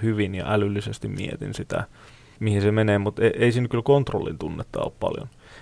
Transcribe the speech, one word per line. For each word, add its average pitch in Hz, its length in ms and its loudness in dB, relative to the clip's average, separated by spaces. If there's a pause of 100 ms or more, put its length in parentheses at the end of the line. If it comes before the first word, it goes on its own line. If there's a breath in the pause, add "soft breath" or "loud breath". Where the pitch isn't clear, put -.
hyvin 104 320 0
ja 92 180 -6
älyllisesti 104 560 -2
mietin 101 460 -8
sitä, - 300 -4 (560 soft breath)
mihin 104 220 2
se 104 100 4
menee, 107 260 4
mut 101 200 -2
ei, 113 200 4
ei 120 140 4
siinä 123 160 0
kyllä 117 140 0
kontrollin 127 560 2
tunnetta - 440 -6
oo - 180 -6
paljon. - 280 -4 (340 soft breath)